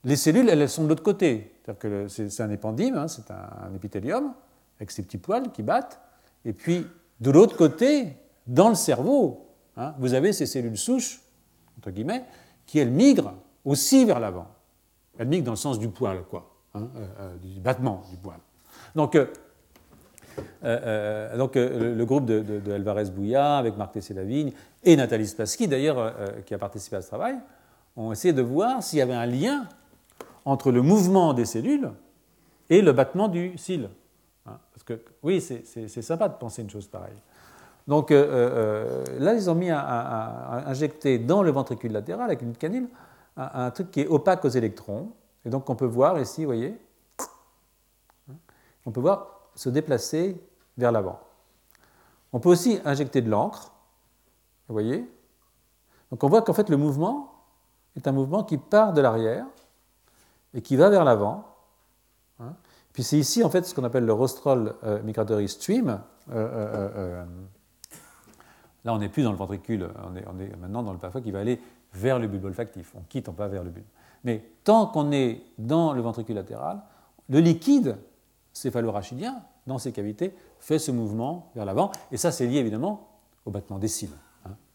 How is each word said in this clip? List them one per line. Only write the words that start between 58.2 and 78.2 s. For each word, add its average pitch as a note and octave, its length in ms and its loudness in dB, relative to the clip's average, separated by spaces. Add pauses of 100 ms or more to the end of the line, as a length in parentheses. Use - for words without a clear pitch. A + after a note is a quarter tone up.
qui E3 120 -4
part G#3 380 4
de D3 80 6
l'arrière A#2 420 2 (1080)
et A#2 80 -8
qui C3+ 140 0
va E3+ 120 8
vers G3 160 6
l'avant, A#2 400 2 (960)
hein. B2+ 140 -14 (400)
Puis C3 100 -6
c'est D3 140 2
ici, G#3+ 260 2
en D3+ 60 4
fait, F3+ 160 2
ce - 80 -12
qu'on B2+ 100 -4
appelle A#2+ 220 0
le A2 80 4
rostral, B2 680 0
euh, G#2+ 200 -2
migratory G#2+ 440 -2
stream. G#3+ 420 -2
Euh, G#2 100 -4 (340)
euh, A2 420 -6
euh, G2+ 220 -4
euh, F2+ 280 -8 (1600)
là, A2+ 100 -2
on G#2+ 40 -2
n'est G2+ 120 -4
plus D3+ 120 -2
dans A#2 80 2
le F#2+ 60 -4
ventricule, F#2+ 540 -6 (200)
on F#2 60 -12
est, G2 100 -12
on F#2 140 -12
est G2 160 -12
maintenant F#2+ 260 -10
dans G2+ 100 -8
le F2 60 -12
parfum F#2 220 -10
qui A2 100 -10
va G2 100 -6
aller A#2+ 200 -2 (320)
vers B2 260 0
le A2+ 100 -4
bulbe G2 180 -6
olfactif. F#2+ 500 -12
On F#2 60 -16
quitte, - 260 -10
on F2+ 40 -12
va G2+ 140 -8
vers F#2+ 160 -8
le F2 80 -10
bulbe. - 160 -18 (380)
Mais A2+ 180 -4 (220)
tant G#3+ 220 6
qu'on D3 260 0
est C3 300 0 (160)
dans D3+ 340 0
le B2+ 80 -2
ventricule A2+ 340 -6
latéral, A2 460 -8 (480)
le D3+ 120 6
liquide E3 580 4 (560)